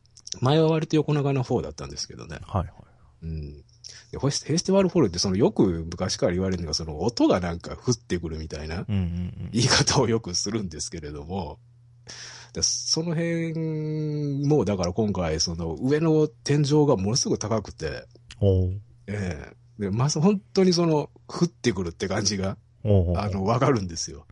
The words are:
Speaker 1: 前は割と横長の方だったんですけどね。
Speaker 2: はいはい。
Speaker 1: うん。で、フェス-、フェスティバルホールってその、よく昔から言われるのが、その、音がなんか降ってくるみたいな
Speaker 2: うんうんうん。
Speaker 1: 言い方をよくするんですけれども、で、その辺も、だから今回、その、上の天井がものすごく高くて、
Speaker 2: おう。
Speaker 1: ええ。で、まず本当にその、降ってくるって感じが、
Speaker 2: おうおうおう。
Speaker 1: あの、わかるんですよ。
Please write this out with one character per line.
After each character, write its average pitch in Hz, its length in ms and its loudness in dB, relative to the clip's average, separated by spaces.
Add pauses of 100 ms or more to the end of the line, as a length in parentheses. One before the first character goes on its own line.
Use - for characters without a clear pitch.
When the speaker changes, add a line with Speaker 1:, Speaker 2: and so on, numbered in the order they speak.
(420)
Speaker 1:
前 143 180 4
は 160 80 6
割 156 200 0
と 156 100 2
横 151 160 2
長 143 180 2
の 135 100 0
方 120 200 0
だ - 80 -6
っ 76 40 -12
た - 120 -12
ん - 40 -10
で - 60 -12
す - 120 -8
け - 100 -18
ど 60 100 -14
ね。 - 160 -12
Speaker 2:
は - 160 -2
い - 20 0
は - 40 -2
い。 - 20 -10 (560)
Speaker 1:
う - 40 -10
ん。 73 360 -10 (480)
で、 - 80 -8
フ 135 80 0
ェ 143 40 0
ス-、 - 140 -6
フ 139 80 -2
ェ 165 40 2
ス - 60 -2
テ 190 100 0
ィ - 20 6
バ 196 80 6
ル 175 60 4
ホ 180 100 2
ー 147 40 8
ル 104 40 4
っ - 40 2
て 85 80 -6
そ 101 100 0
の、 92 80 0
よ 139 140 4
く 85 380 2
昔 92 280 -4
か - 100 2
ら 175 60 2
言 175 80 0
わ 95 80 0
れ 185 80 0
る 87 60 -4
の - 40 -6
が、 170 60 -6
そ 165 100 -4
の、 156 180 -8
音 277 280 2
が 101 100 4
な 87 140 -4
ん 82 60 -8
か - 180 -12
降 - 140 -4
っ 117 40 0
て 90 240 -6
く 82 80 -8
る 78 100 -8
み 78 120 -10
た 78 120 -10
い 76 60 -10
な 80 200 -6
Speaker 2:
う - 40 -4
ん 101 40 0
う - 20 2
ん - 20 2
う 92 40 0 (420)
ん。 - 60 -10
Speaker 1:
言 117 120 2
い 123 40 2
方 139 340 2
を 120 80 2
よ 113 100 2
く 90 160 -10
す - 160 -4
る 110 100 -2
ん 92 80 -6
で 78 120 -12
す - 100 -10
け 87 80 -10
れ 76 120 -12
ど 73 120 -12
も、 92 340 -8 (960)
で、 - 80 -6
そ - 400 -2
の 165 140 -2
辺 156 1300 -2
も、 143 160 6
だ 101 140 0
か 90 60 0
ら 87 100 0
今 107 180 2
回、 82 280 0
そ 85 160 0
の、 82 260 -4
上 143 180 2
の 156 280 4
天 147 340 0
井 147 240 6
が 139 100 6
も 95 160 0
の 123 40 0
す - 120 0
ご 135 80 2
く - 40 -2
高 107 240 0
く - 100 -12
て、 71 320 -8 (340)
Speaker 2:
お 92 280 4
う。 92 40 -2 (360)
Speaker 1:
え 92 440 -6 (280)
え。 101 60 -4
で、 95 40 -2
ま 120 200 2
ず 156 100 -2
本 196 200 4 (140)
当 190 100 4
に 185 80 6
そ 170 140 2
の、 156 240 2 (180)
降 - 180 0
っ - 20 0
て - 260 0
く 90 100 -2
る 85 60 -4
っ - 40 -10
て 98 140 -6
感 101 160 -2
じ 101 140 -2
が、 95 200 -2 (260)
Speaker 2:
お - 60 -2
う 101 40 6
お 92 120 6
う 87 60 0
お - 20 2
う。 87 40 2
Speaker 1:
あ 101 120 0
の、 95 140 -4
わ 113 160 2
か 139 120 4
る 110 100 2
ん 92 60 -6
で 82 80 -8
す - 160 -8
よ。 76 200 -18